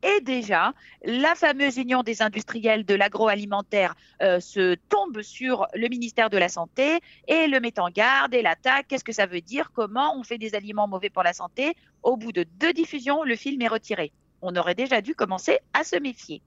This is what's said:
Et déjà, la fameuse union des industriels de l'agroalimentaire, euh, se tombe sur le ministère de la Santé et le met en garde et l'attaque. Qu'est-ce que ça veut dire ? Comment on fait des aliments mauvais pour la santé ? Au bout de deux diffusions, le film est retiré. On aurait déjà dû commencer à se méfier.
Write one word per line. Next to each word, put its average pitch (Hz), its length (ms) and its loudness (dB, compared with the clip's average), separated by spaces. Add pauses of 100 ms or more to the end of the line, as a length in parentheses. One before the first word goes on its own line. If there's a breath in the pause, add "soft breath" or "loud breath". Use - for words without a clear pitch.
Et 403 200 4
déjà, 220 520 0 (300 loud breath)
la 277 320 2
fameuse 277 420 2
union 254 260 0
des 220 180 -2
industriels 220 640 0
de 196 100 4
l'agroalimentaire, 202 1000 0 (260 soft breath)
euh, 180 180 4
se 180 360 0 (140)
tombe 359 320 0
sur 240 520 -2
le 226 140 -2
ministère 233 420 0
de 196 80 0
la 180 120 4
Santé 269 500 0 (280 loud breath)
et 320 200 4
le 269 120 4
met 233 200 -4
en 175 100 0
garde 254 440 2
et 247 80 4
l'attaque. 254 460 0
Qu'est-ce 262 160 -4
que - 80 -10
ça 208 140 2
veut 180 160 -6
dire ? 233 320 -6
Comment 240 440 -2
on 247 60 -10
fait 233 140 -8
des 214 180 -6
aliments 208 320 -2
mauvais 196 220 -4
pour 185 140 -2
la 175 100 2
santé ? 254 420 -4 (260 soft breath)
Au 247 160 2
bout 220 140 -10
de 175 120 0
deux 190 300 -2
diffusions, 294 500 -2
le 240 120 0
film 277 260 -6
est 233 60 0
retiré. 202 440 -4 (300)
On 180 140 -6
aurait 175 200 0
déjà 247 260 0
dû 240 140 -6
commencer 190 440 0 (140)
à - 100 2
se - 140 -4
méfier. 262 500 -8